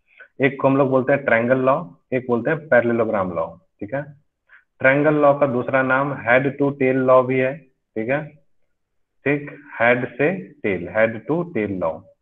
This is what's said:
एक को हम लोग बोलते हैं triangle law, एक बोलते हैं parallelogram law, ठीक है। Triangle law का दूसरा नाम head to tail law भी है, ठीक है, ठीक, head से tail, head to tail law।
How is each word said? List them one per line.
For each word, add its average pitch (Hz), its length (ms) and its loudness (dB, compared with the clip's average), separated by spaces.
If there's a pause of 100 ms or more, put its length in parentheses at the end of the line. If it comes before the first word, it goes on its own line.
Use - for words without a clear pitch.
(400)
एक 139 200 0
को 139 80 2
हम 135 80 2
लोग 135 140 2
बोलते 131 220 2
हैं 135 120 0
triangle 120 340 2
law, 135 260 0 (280)
एक 123 160 -4
बोलते 120 220 -2
हैं 156 180 -6
parallelogram 113 640 2
law, 82 140 -4 (340)
ठीक 104 140 -12
है। 143 80 -6 (800)
Triangle 143 340 4
law 143 240 4
का 147 80 2
दूसरा 127 360 -2
नाम 131 300 -2 (140)
head 131 260 4
to 143 260 -2
tail 131 280 0
law 127 200 6
भी 131 120 -2
है, 131 200 -2
ठीक - 500 -12
है, 151 160 -2 (1000)
ठीक, 143 240 -2 (300)
head 123 280 2
से 147 220 -2 (320)
tail, 87 260 -2
head 110 280 0 (100)
to 156 120 -2 (180)
tail 101 260 -4
law। 82 180 -6 (220)